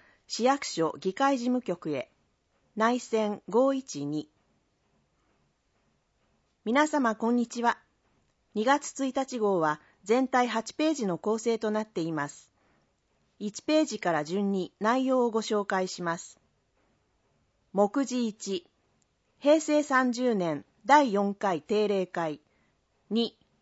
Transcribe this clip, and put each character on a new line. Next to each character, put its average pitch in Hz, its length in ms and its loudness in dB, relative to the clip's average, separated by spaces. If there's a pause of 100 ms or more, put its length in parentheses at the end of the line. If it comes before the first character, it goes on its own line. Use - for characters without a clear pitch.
(260)
市 - 180 -4
役 277 220 2
所 160 340 -2
議 190 140 -4
会 269 240 2
事 240 80 -6
務 247 160 0
局 170 300 -6
へ。 131 180 -6 (680)
内 233 240 0
線 214 480 -4
五 262 280 2
一 143 320 -8
二。 151 200 -6 (2500)
皆 277 220 4
様、 254 280 0
こ 226 140 -2
ん 240 60 2
に 240 100 2
ち 240 160 -8
は。 240 160 2 (760)
二 214 100 0
月 277 400 0
一 262 100 -6
日 262 220 -4
号 202 220 2
は 151 220 0 (220)
全 247 240 2
体 247 200 2
八 220 260 -6
ペ 311 180 0
ー - 40 -2
ジ 254 100 -4
の 175 140 -2
構 214 180 -2
成 226 220 -2
と 220 100 -2
な 214 140 -2
っ - 20 -10
て 190 160 -6
い 165 100 -4
ま 147 180 -4
す。 - 200 -20 (920)
一 202 200 -8
ペ 311 220 2
ー - 20 2
ジ 214 140 -6
か 175 120 -2
ら 151 140 0
順 196 260 -2
に 190 300 -4
内 247 240 2
容 254 200 2
を 233 60 -2
ご 220 80 -2
紹 214 240 -2
介 190 240 -2
し - 160 -10
ま 170 140 -2
す。 - 200 -20 (1300)
目 208 340 0
次 247 220 -2
一、 196 400 -8 (720)
平 302 220 4
成 302 200 2
三 262 300 2
十 240 240 0
年 165 300 -2 (200)
第 262 280 6
四 202 200 0
回 190 280 -2
定 208 260 0
例 196 180 0
会。 160 360 -4 (680)
二、 220 280 -2 (240)